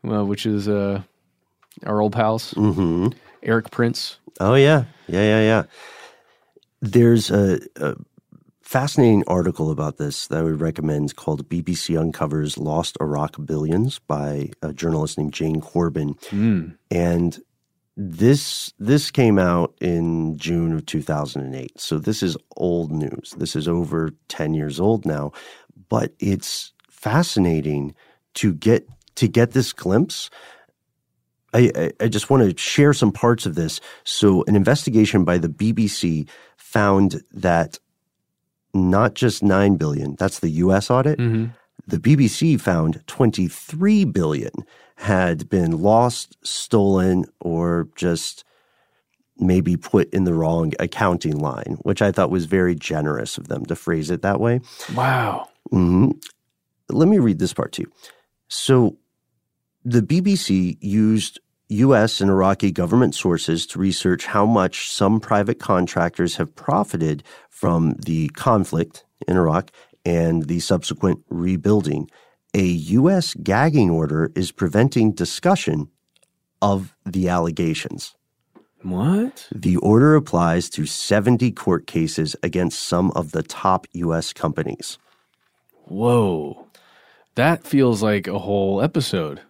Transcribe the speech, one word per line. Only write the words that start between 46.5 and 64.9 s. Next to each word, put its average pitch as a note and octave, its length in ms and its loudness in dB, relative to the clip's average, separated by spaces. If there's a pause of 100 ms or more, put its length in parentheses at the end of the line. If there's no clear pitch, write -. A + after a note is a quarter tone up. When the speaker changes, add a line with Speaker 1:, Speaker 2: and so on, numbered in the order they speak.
Speaker 2:
or E2+ 560 -2
just - 480 -4 (920)
maybe F2+ 400 2
put - 340 2
in F#2+ 120 0
the F2 100 2
wrong E2 440 0
accounting E2+ 600 -2
line, - 420 -6
which G2 220 -2
I G2 100 2
thought F2+ 180 0
was F2 140 -2
very F2+ 300 0
generous D2+ 640 -4
of - 100 -14
them A#1+ 180 -6
to E2+ 80 -6
phrase D#2+ 360 -4
it E2+ 100 -4
that G2 180 -2
way. A#2+ 220 0 (340)
Speaker 1:
Wow. B2+ 540 -2 (240)
Speaker 2:
Mm-hmm. F2+ 380 4 (800)
Let D#3 180 2
me G#3 100 6
read G2+ 200 2
this F2 160 -2
part - 180 -6
to - 100 -8
you. - 100 -10 (560)
So - 500 2 (840)
the A#2+ 180 2
B D#3+ 180 0
B G3 160 0
C F#2 460 -2
used G#2+ 580 0 (300)
U B2+ 240 4
S A2 260 4
and G2 100 4
Iraqi F#2+ 400 2
government F2 440 2
sources E2 520 -2
to - 120 -12
research F#2 480 -2
how G#2 180 2
much - 460 0